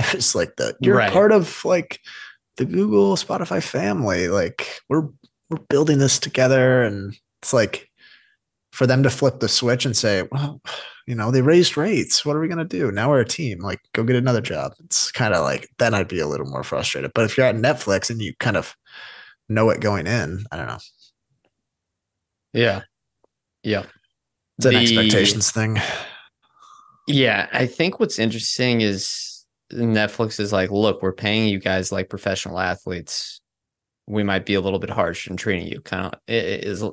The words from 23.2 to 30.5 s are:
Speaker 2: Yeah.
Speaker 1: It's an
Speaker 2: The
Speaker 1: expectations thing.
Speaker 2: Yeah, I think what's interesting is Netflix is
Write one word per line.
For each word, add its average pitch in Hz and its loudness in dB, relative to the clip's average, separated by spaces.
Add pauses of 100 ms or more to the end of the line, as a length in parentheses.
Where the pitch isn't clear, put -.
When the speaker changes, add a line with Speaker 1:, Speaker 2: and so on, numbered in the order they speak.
Speaker 2:
Yeah. 101 -2 (760)
Speaker 1:
It's 127 2
an 127 6
Speaker 2:
The 123 4
Speaker 1:
expectations 110 4
thing. 110 0 (1300)
Speaker 2:
Yeah, 123 2
I 127 2
think 165 -2
what's - 0
interesting 113 0
is 101 -2 (420)
Netflix 110 0
is 104 -4